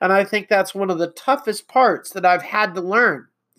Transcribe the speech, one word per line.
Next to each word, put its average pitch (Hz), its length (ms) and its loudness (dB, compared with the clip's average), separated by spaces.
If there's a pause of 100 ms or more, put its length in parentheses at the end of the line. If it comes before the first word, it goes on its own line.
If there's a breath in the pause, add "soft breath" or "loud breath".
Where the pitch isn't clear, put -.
And 185 120 0
I 196 120 4
think 202 240 -6
that's 190 260 0
one 196 160 -4
of 175 80 -2
the 170 140 -4
toughest 269 560 -4
parts 233 420 0
that 180 140 -6
I've 180 180 4
had 214 320 -4
to 185 60 -6
learn 190 480 0 (300)